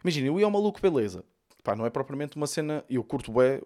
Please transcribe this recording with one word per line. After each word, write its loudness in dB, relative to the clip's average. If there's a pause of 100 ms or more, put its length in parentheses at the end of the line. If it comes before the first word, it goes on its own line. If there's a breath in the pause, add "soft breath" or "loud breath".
imaginem, 0
eu 0
ia 4
ao 4
Maluco 0
Beleza. 2 (400)
Pá, 0
não -2
é -2
propriamente -6
uma -2
cena, -4
eu -2
curto -6
bué 4